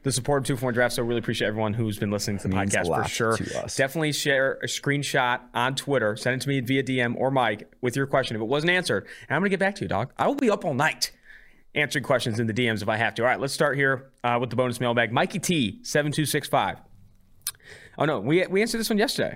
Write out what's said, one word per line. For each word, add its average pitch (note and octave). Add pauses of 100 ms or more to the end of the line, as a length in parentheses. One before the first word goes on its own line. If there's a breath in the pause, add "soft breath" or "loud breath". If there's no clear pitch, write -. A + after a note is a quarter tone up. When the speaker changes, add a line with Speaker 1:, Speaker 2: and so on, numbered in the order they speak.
Speaker 1:
the C3+
support C3+
of -
Two C#3
for B2+
One B2
Draft, A#2+
so B2+
really A#2
appreciate A2
everyone G#2+
who's A2
been G#2
listening G2+
to -
the F#2+
Speaker 2:
Means G2+
a G2
Speaker 1:
podcast F2+
for E2+
Speaker 2:
lot -
Speaker 1:
sure. A2+
Speaker 2:
to -
us. -
Speaker 1:
Definitely D3+
share C3+
a B2+
screenshot C3+ (160)
on B2
Twitter. A2+
Send B2+
it B2+
to C#3
me C#3
via C3+
D C3
M A#2+
or C3
Mike A#2 (140)
with B2
your C#3
question C3
if G#2+
it A2+
wasn't D3+
answered, E3+ (200 loud breath)
and C3+
I'm D#3+
gonna G3+
get F#3
back G3
to -
you, G2+
dog. G2+
I -
will C#4
be C4+
up G3+
all D3+
night - (640 loud breath)
answering C#3+
questions A#2
in A#2
the A2
D A#2+
Ms G#2
if G2+
I G#2+
have A2
to. A#2
All B2
right, A2
let's C#3
start C#3+
here, C3+ (120)
uh, A#2+
with B2
the A#2
bonus B2
mailbag. A#2+
Mikey D#3+
T, C3+
seven D3+
two D3+
six C#3+
five. G#2 (1200 loud breath)
Oh, -
no, C3+
we, D3+
we F#3
answered A3+
this A3+
one G#3
yesterday. -